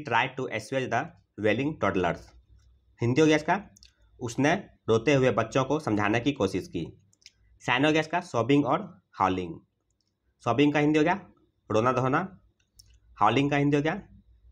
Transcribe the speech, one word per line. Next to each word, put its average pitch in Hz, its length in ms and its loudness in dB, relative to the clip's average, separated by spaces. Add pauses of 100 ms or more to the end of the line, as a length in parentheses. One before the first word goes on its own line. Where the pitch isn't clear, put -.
tried 123 320 0
to 131 180 -6
assuage 131 320 -6
the 123 160 -2 (380)
wailing 123 400 -2
toddlers।" 90 360 0 (800)
हिंदी 123 200 2
हो 160 60 6
गया 156 100 4
इसका 180 260 -2 (580)
उसने 135 340 0 (340)
रोते 113 260 2
हुए 131 160 4
बच्चों 117 340 0
को 131 160 -2
समझाने 104 400 0
की 139 120 -2
कोशिश 95 360 -2
की। - 400 -12 (500)
साइन 127 260 0
हो 156 80 4
गया 156 80 2
इसका 156 200 -4
सोबिंग 135 460 0
और 165 360 -4 (160)
हाउलिंग। 92 420 -2 (840)
सोबिंग 139 280 2
का 151 60 0
हिंदी 151 200 2
हो 151 60 2
गया 185 220 -2 (440)
रोना 110 220 2
धोना, 131 480 -2 (800)
हाउलिंग 120 300 2
का 147 60 2
हिंदी 143 200 2
हो 143 60 0
गया 170 200 -4 (500)